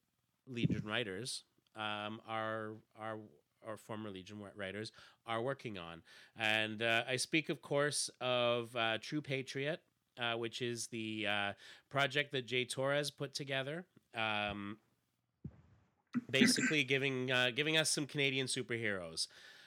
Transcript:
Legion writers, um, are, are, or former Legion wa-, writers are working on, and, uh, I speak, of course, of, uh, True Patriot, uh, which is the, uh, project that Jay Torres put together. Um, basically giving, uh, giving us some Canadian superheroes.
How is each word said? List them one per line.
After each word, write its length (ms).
Legion 380
writers, 580
um, 500
are, 500
are, 200
or 120
former 320
Legion 300
wa-, 160
writers 380
are 160
working 360
on, 240
and, 440
uh, 280
I 80
speak, 320
of 120
course, 480
of, 540
uh, 260
True 200
Patriot, 600
uh, 180
which 260
is 260
the, 400
uh, 260
project 420
that 140
Jay 180
Torres 480
put 220
together. 520
Um, 640
basically 520
giving, 480
uh, 240
giving 220
us 140
some 160
Canadian 400
superheroes. 800